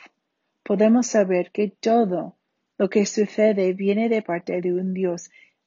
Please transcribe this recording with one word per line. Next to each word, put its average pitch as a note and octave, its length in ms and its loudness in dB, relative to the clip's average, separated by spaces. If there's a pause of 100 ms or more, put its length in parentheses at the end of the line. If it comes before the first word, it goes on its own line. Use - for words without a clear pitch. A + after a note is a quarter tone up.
(640)
podemos A3 440 2
saber F#3 440 0
que G#3 180 -2
todo G3+ 680 -2 (400)
lo G3 120 0
que G3+ 160 2
sucede G3+ 680 0
viene G3+ 340 0
de A3 140 0
parte F3+ 400 -6
de F3+ 100 -2
un F#3 220 -4
Dios F3+ 360 -6 (380)